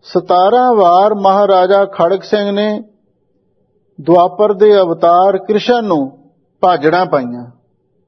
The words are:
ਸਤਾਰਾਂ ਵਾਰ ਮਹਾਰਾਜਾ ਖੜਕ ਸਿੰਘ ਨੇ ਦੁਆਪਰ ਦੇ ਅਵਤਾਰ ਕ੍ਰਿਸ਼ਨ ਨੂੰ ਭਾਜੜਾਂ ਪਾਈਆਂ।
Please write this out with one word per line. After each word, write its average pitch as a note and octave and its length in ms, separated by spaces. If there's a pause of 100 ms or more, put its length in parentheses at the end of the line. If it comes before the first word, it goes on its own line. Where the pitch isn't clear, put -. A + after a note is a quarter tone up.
ਸਤਾਰਾਂ F#3+ 680
ਵਾਰ G3 400
ਮਹਾਰਾਜਾ G3 720
ਖੜਕ F#3+ 380
ਸਿੰਘ G3+ 280
ਨੇ G#3+ 320 (1160)
ਦੁਆਪਰ G3+ 520
ਦੇ G3+ 260
ਅਵਤਾਰ F3 580
ਕ੍ਰਿਸ਼ਨ G#3+ 480
ਨੂੰ D3 460 (300)
ਭਾਜੜਾਂ F3 440
ਪਾਈਆਂ। B2 460 (560)